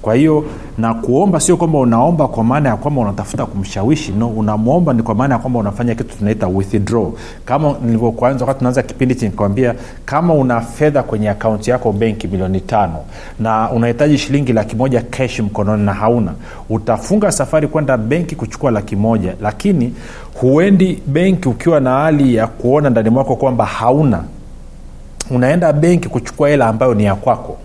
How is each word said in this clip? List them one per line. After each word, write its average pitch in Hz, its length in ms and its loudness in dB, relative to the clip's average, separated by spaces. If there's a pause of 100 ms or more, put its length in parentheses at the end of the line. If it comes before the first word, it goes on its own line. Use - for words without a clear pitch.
Kwa 113 140 2
hiyo, 151 280 4 (340)
na 113 160 0
kuomba 151 460 2
sio 180 180 2
kwamba 160 220 0
unaomba 131 480 2
kwa 113 160 -2
maana 135 260 2
ya 107 60 0
kwamba 143 260 -2
unatafuta 104 440 -4
kumshawishi, 107 680 -2
no, 110 160 -2
unamwomba 113 680 0
ni 110 100 2
kwa 110 120 -2
maana 131 200 2
ya 110 40 -2
kwamba 123 200 -2
unafanya 110 360 -2
kitu - 220 -8
tunaita 104 300 -2
withdraw. 98 640 0 (340)
Kama 147 300 0 (100)
nilivyokuanza, 117 600 0
wakati 135 140 -2
tunaanza 123 240 0
kipindi 123 300 0
hiki, 113 120 -2
nikwambia, 107 500 0 (300)
kama 165 280 2
una 123 280 2
fedha 143 420 0
kwenye 107 260 -2
akaunti 104 400 -2
yako 123 220 0
benki 104 360 -2
milioni 92 340 -2
tano 98 340 0 (440)
na 110 320 0
unahitaji 123 460 2
shilingi 135 360 0
laki 107 220 0
moja 120 260 0
cash 120 380 -4
mkononi 104 460 0
na 101 80 0
hauna, 107 400 0 (360)
utafunga 123 600 0
safari 151 360 0
kwenda 139 300 0
benki 143 380 -2
kuchukua 120 360 -2
laki 104 240 -2
moja, 101 460 0
lakini 123 520 0 (480)
huendi 175 680 4
benki 170 420 2
ukiwa 151 300 2
na 127 120 2
hali 143 440 4
ya 110 120 2
kuona 139 420 2
ndani 110 200 2
mwako 131 260 2
kwamba 123 300 0
hauna. 120 580 2 (1080)
Unaenda 147 420 2
benki 165 360 2
kuchukua 143 400 -2
hela 139 180 4
ambayo 113 260 2
ni 104 120 2
ya 98 100 2
kwako. - 500 -2